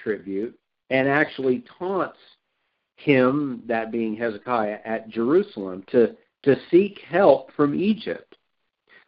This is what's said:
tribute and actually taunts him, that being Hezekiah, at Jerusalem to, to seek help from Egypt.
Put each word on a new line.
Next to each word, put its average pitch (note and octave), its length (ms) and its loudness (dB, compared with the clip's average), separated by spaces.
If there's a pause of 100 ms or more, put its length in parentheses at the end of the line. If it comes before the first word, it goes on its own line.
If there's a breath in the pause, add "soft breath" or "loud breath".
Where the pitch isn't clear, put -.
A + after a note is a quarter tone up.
tribute G2 520 -6 (360)
and C3 180 0
actually C3+ 560 -2 (140)
taunts F3+ 400 -6 (800)
him, C3 680 2
that A2+ 260 -4
being A2+ 240 -4
Hezekiah, A2 680 -4
at A2+ 240 -6
Jerusalem A2 800 -2
to, A#2 260 2 (280 loud breath)
to C3 140 4 (140)
seek G3 280 2 (100)
help E3+ 440 4
from D3 220 0
Egypt. - 640 -4 (720 soft breath)